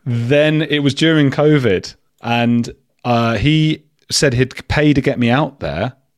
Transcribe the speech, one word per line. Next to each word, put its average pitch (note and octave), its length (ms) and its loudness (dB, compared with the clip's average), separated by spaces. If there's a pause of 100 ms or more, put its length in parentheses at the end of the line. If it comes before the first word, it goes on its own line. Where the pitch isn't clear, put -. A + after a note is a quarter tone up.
then C#3+ 580 0
it D3 180 -2
was C#3+ 120 0
during D#3 380 2
covid, C3+ 640 0 (280)
and, A#2 520 -2 (300)
uh, A#2 320 0
he D#3 480 0 (260)
said C#3 240 0
he'd B2+ 340 -4
pay D3+ 240 2
to C#3+ 80 2
get C3 180 -2
me A#2+ 120 0
out C#3 300 -2
there F2 320 -6 (240)